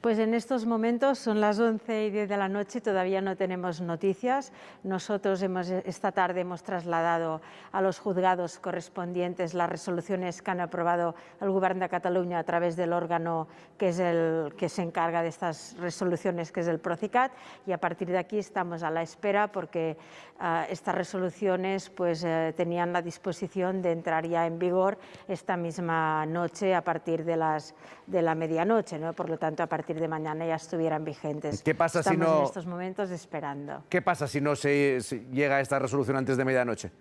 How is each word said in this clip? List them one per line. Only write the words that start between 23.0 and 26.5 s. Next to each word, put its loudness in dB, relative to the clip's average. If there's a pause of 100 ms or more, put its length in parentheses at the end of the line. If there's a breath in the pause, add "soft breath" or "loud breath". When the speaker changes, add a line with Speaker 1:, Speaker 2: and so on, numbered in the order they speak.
Speaker 1:
disposición -4
de 2
entrar 0
ya 2
en -4
vigor 2 (300 loud breath)
esta -4
misma 0
noche 0